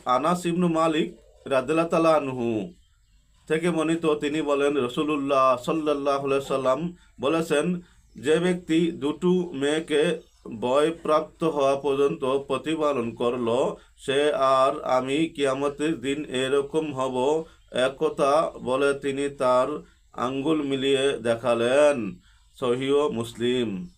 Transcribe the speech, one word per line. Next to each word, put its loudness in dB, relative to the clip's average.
আনাস 0
ইবনু 0
মালিক 0
রাদিয়াল্লাহু 0
তাআলা 4
আনহু -2
থেকে 0
বর্ণিত, 0
তিনি -2
বলেন, 0
রাসূলুল্লাহ 0
সাল্লাল্লাহু -2
আলাইহি 0
সাল্লাম -2
বলেছেন, 0
"যে 2
ব্যক্তি 0
দুটো 0
মেয়েকে 0
বয়প্রাপ্ত 0
হওয়া 2
পর্যন্ত 0
প্রতিপালন -2
করল, 0
সে 0
আর 2
আমি 0
কিয়ামতের -2
দিন -4
এরকম -2
হব 0
একথা 0
বলে," 0
তিনি -4
তার 0
আঙ্গুল -2
মিলিয়ে 0
দেখালেন। 2
সহিহ 2
মুসলিম। -2